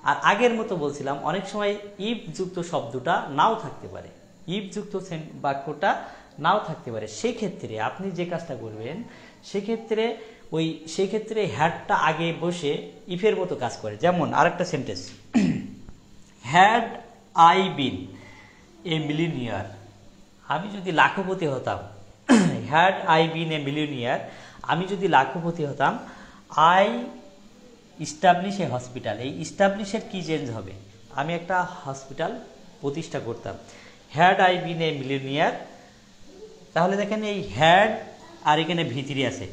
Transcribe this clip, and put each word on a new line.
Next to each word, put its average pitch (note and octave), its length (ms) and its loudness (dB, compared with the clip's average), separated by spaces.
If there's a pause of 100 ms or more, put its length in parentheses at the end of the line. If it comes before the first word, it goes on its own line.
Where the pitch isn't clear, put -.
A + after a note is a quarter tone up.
আর C#3+ 180 2
আগের A3 320 4
মতো A3 220 -2
বলছিলাম, C#3+ 420 -4
অনেক E3 300 -4
সময় G#3 280 -2 (240)
if A3 160 -2 (200)
যুক্ত F3+ 240 -6
শব্দটা E3 680 -2
নাও F3 260 2
থাকতে B2 320 -12
পারে, F#2 200 -14 (400)
if G3 260 -6
যুক্ত G3+ 240 -8
সেন-, D#3 440 -10
বাক্যটা C#3+ 640 -2 (360)
নাও F#3+ 280 2
থাকতে C#3 240 -10
পারে। G#2+ 160 -6
সেক্ষেত্রে F#3+ 720 -6
আপনি F3+ 320 -4
যে F3 140 -4
কাজটা D#3+ 300 -6
করবেন, A2+ 480 -10 (400)
সেক্ষেত্রে A3 760 -4 (340)
ওই, D#3+ 360 -2
সেক্ষেত্রে G#3+ 580 -2
হ্যাডটা E3 500 0
আগে D#3+ 460 2
বসে E3 500 -4 (160)
ইফের F#3+ 280 2
মতো F3+ 200 -2
কাজ A#2+ 220 -6
করে। G#2+ 200 -8
যেমন D3+ 360 2
আরেকটা D#3 320 4
সেন্টেন্স, A#2 440 -6 (240)
<clears throat> A#3 60 6 (1120)
"Had G#3+ 320 8 (500)
I E3+ 220 10
been C#3+ 400 0 (960)
a D#3+ 40 0
millionaire," C#3+ 680 -2 (800)
আমি E3+ 300 -4
যদি F3+ 140 -6
লাখপতি F3 560 2
হতাম, B2 320 -2 (480)
<clears throat> C4 80 6 (360)
had F3+ 220 6 (140)
I E3 200 6
been D#3+ 240 -4
a D#3 80 -2
millionaire, C#3+ 600 -2 (420)
আমি E3 260 0
যদি F#3+ 200 -2
লাখপতি D#3+ 580 2
হতাম, C#3+ 340 0 (580)
I F3+ 300 8 (1160)
establish F#3 560 2
a D#3 100 -2
hospital। A#2+ 460 -6
এই C#3+ 260 -8
এস্টাবলিশের G3 600 0 (100)
কি F#3 100 -6
change D3+ 300 -2
হবে? G2 200 -8 (440)
আমি D3+ 180 -2
একটা F3 340 0 (160)
hospital D#3+ 560 -6 (420)
প্রতিষ্ঠা C#3+ 380 -4
করতাম। A2 360 -8 (600)
Had F#3 240 8
I F#3 160 6
been E3 260 -4
a D3 220 -2
millionaire, C#3 480 0 (1200)
তাহলে F#3+ 240 4
দেখেন G#3 260 -2
এই G#3 260 -4 (100)
had F3 280 8 (560)
আর D3+ 160 6
এখানে E3 240 0
ভি C3+ 200 -4
থ্রি C3+ 220 -2
আছে G2 280 -4